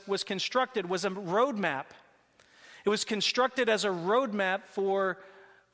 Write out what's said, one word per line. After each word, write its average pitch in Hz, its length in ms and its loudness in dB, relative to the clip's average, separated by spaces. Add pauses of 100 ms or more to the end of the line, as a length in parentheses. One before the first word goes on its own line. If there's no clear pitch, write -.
was 196 160 -2
constructed 208 640 -2
was 180 180 -2
a 196 40 0
roadmap. 190 760 0 (1000)
It 202 40 4
was 214 140 2
constructed 247 640 0
as 208 160 2
a 208 60 0
roadmap 196 800 0
for, 196 500 0 (560)